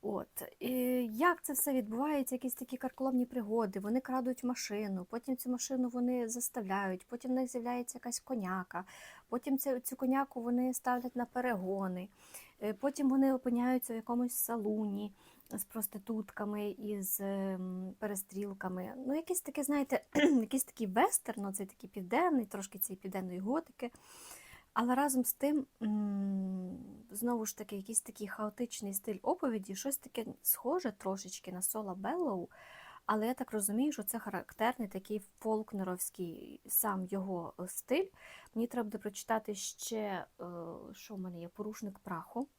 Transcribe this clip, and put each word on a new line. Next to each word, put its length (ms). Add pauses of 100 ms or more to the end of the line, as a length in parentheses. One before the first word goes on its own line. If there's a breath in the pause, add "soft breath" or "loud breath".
От. 260 (320)
І 100 (440)
як 300
це 100
все 200
відбувається, 600
якісь 180
такі 240
карколомні 480
пригоди, 540
вони 200
крадуть 440
машину, 680
потім 280
цю 120
машину 400
вони 400
заставляють, 800
потім 220
в 20
них 180
з'являється 460
якась 220
коняка, 640 (460 loud breath)
потім 280
цю, 220
цю 160
коняку 460
вони 320
ставлять 420
на 100
перегони, 840 (520 loud breath)
е, 120
потім 360
вони 240
опиняються 600
в 20
якомусь 380
салуні 800 (380 loud breath)
з 120
проститутками 1080
і 320
з, 200
ем, 760
перестрілками. 960 (140)
Ну, 80
якийсь 260
таке, 220
знаєте, 440
<clears throat> 340
якийсь 220
такий 240
вестерн, 540
ну, 100
цей 140
такий 240
південний, 560
трошки 340
цієї 220
південної 380
готики. 520 (880 loud breath)
Але 160
разом 300
з 80
тим, 320 (160)
м, 960 (340)
знову 340
ж 120
таки, 180
якийсь 260
такий 260
хаотичний 680
стиль 280
оповіді, 540
щось 220
таке 280 (160)
схоже 500
трошечки 600
на 100
Сола 340
Беллоу, 520 (580 loud breath)
але 220
я 60
так 180
розумію, 400
що 120
це 160
характерний 680
такий 340 (180)
фолкнеровський 1300
сам 380
його, 540
е, 80
стиль. 380 (500 loud breath)
Мені 120
треба 160
буде 140
прочитати 580
ще, 420
е, 280 (680)
що 220
в 40
мене 200
є, 80
«Порушник 520
праху» 480 (120)